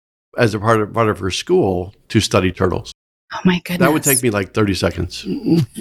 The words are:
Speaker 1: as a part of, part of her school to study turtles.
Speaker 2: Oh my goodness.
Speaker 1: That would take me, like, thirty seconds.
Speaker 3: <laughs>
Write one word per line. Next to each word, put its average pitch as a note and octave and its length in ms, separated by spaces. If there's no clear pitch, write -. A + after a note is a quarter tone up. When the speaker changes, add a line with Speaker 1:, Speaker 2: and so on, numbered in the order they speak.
Speaker 1:
as A2 160
a G#2+ 60
part A2 240
of, F2 100
part A2+ 160
of F#2 120
her F#2 100
school G2 640
to A2 120
study F#2 320
turtles. F#2 400
Speaker 2:
Oh - 120
my F3+ 200
goodness. F3 140
Speaker 1:
That C#3 140
would D#3 120
take C3+ 180
me, B2 80
like, G2+ 220
thirty G2+ 220
seconds. F2+ 560
Speaker 3:
<laughs> - 360